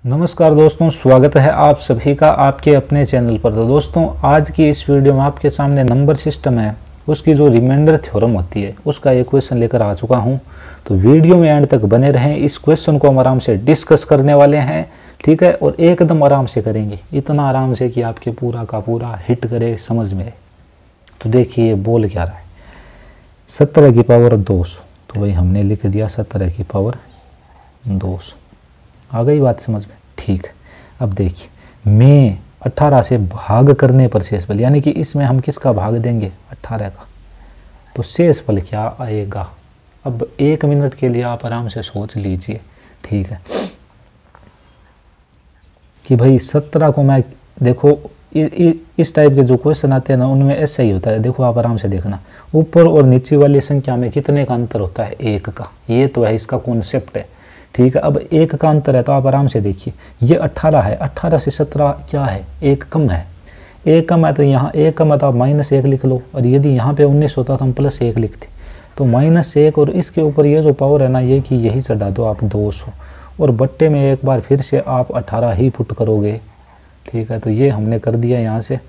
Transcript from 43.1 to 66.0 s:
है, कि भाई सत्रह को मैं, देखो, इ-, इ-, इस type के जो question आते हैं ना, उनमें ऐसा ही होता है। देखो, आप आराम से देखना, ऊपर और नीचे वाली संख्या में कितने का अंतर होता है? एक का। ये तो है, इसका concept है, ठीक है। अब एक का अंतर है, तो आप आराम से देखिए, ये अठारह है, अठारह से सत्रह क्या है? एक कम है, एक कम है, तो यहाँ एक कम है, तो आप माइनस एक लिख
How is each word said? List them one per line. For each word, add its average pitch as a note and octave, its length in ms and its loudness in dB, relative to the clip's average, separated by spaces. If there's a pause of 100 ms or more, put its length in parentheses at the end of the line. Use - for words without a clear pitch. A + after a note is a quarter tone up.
है, - 140 -12 (2750)
कि C3 120 2
भाई B2+ 240 4
सत्रह D3+ 500 -2
को C#3+ 120 -2
मैं, C3+ 200 2 (400)
देखो, C#3+ 360 2 (340)
इ-, D#3 120 0
इ-, E3 300 0 (240)
इस - 160 -2
type D3 200 4
के C3+ 80 4
जो B2+ 140 4
question C#3+ 360 0
आते C3 200 -2
हैं B2+ 80 2
ना, B2+ 80 0
उनमें C3+ 280 2
ऐसा D3 260 -4
ही A2 80 2
होता F#2+ 200 -2
है। A2 100 0
देखो, B2+ 220 -2
आप A#2+ 160 0
आराम A#2 180 -2
से G2+ 120 -4
देखना, F#2+ 320 -6 (340)
ऊपर D#3+ 320 4
और D3+ 200 4
नीचे B2+ 300 2
वाली C#3+ 260 4
संख्या C3+ 340 -4
में B2 140 -4
कितने C#3+ 340 -2
का B2 100 -4
अंतर A#2 260 -4
होता G2+ 240 -6
है? - 80 -10
एक G#2+ 380 -6
का। - 200 -16 (200)
ये B2+ 160 2
तो A#2+ 180 -2
है, A2 100 0
इसका A2 240 -6
concept B2 580 -6
है, - 100 -8 (480)
ठीक B2+ 220 2
है। D3 60 2
अब D3 160 -2
एक D#3+ 360 0
का D#3 140 0
अंतर D3 280 0
है, B2 60 2
तो C#3+ 100 -2
आप C3+ 140 0
आराम C#3 200 0
से A#2 140 -2
देखिए, G2+ 320 -6 (300)
ये C#3+ 140 2
अठारह D3+ 440 0
है, G#2 160 -2
अठारह D#3+ 420 -4
से C#3 120 -2
सत्रह C#3+ 400 -2 (200)
क्या C#3+ 140 -4
है? F#2+ 200 -6 (180)
एक C#3 220 0
कम D3+ 260 -2
है, E2+ 160 -4 (600)
एक E3 220 2
कम E3 180 2
है, D3+ 60 0
तो D3 100 0
यहाँ C#3 280 0
एक D#3 280 0
कम D#3 140 2
है, C#3+ 60 2
तो C#3+ 80 0
आप C3+ 80 0
माइनस C#3+ 380 0
एक C#3 120 0
लिख C#3 200 -2